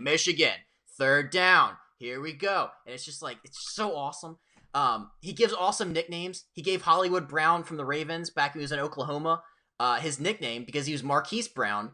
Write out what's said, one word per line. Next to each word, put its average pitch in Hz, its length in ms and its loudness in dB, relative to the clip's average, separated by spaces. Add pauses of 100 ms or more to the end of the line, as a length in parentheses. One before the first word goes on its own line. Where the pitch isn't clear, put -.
Michigan, 147 540 2 (440)
third 139 320 4
down, 180 420 6 (260)
here 123 220 -8
we 151 120 -8
go. 165 380 0 (140)
And 123 100 -14
it's 131 100 -12
just 143 180 -14
like, 131 220 -10
it's - 300 -14
so 208 220 -4
awesome. 151 420 -8 (360)
Um, 120 360 0 (100)
he 170 120 -10
gives 208 220 4
awesome 185 380 0
nicknames. 170 600 -6
He 165 100 -14
gave 185 200 0
Hollywood 175 460 4
Brown 160 360 2
from 165 140 -10
the 147 60 -4
Ravens, 156 460 -4
back 143 240 0
when 160 60 -10
he 147 40 -4
was 139 80 -6
in 151 60 -2
Oklahoma, 151 640 -2 (380)
uh, 120 200 2
his 151 200 -4
nickname 139 440 -4
because 139 220 -4
he 151 60 -4
was 139 100 -4
Marquise 147 460 0
Brown 107 460 -4